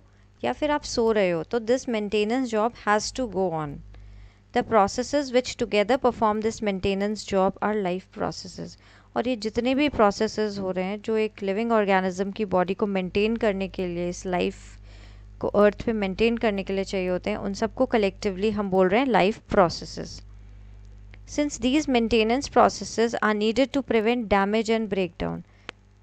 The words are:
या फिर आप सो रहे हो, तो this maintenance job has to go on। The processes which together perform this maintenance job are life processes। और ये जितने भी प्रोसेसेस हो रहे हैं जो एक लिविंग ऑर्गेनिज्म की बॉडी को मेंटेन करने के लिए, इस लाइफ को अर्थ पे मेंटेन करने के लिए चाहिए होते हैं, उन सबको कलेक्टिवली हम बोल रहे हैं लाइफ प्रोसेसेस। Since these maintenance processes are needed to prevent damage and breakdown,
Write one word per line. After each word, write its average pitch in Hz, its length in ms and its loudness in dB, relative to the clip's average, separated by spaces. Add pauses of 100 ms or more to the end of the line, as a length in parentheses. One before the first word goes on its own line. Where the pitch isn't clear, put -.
(440)
या 240 100 -2
फिर 294 180 -2
आप 294 120 0
सो 226 280 0
रहे 208 180 4
हो, 165 140 0
तो 240 160 -4
this 233 260 0
maintenance 220 680 -2
job 220 180 2 (160)
has 208 320 0
to 240 160 -4
go 185 160 0
on। 151 240 -4 (840)
The 240 100 2
processes 240 680 2
which 247 220 0
together 208 400 2
perform 220 480 0
this 220 180 -4
maintenance 202 680 -2
job 190 220 2
are 208 320 -2
life 185 340 -6
processes। 170 640 -8 (360)
और 226 120 -2
ये 254 80 -2
जितने 220 400 -2
भी 294 140 2
प्रोसेसेस 214 720 0
हो 190 120 -4
रहे 185 140 -4
हैं 208 160 -6
जो 220 160 -2
एक 214 260 -4
लिविंग 208 280 -2
ऑर्गेनिज्म 190 600 2
की 214 140 -4
बॉडी 185 280 0
को 220 120 -2
मेंटेन 202 520 0
करने 196 300 0
के 185 200 -6
लिए, 175 220 -4
इस - 160 -10
लाइफ 185 300 -2 (840)
को - 80 -4
अर्थ 208 380 4
पे 233 80 -2
मेंटेन 214 440 0
करने 202 260 -2
के 196 100 -6
लिए 190 100 -2
चाहिए 185 260 -2
होते 180 200 -2
हैं, 208 80 -2
उन 202 160 -6
सबको 226 320 -2
कलेक्टिवली 202 680 0
हम 202 180 -2
बोल 185 180 4
रहे 196 120 4
हैं 277 80 2
लाइफ 196 320 2 (100)
प्रोसेसेस। - 760 0 (1040)
Since - 320 -2
these 262 280 2
maintenance 233 640 2
processes 226 640 2
are 214 200 0
needed 220 420 2
to 269 60 0
prevent 226 440 0
damage 202 420 2
and 220 240 0
breakdown, 170 480 -4 (600)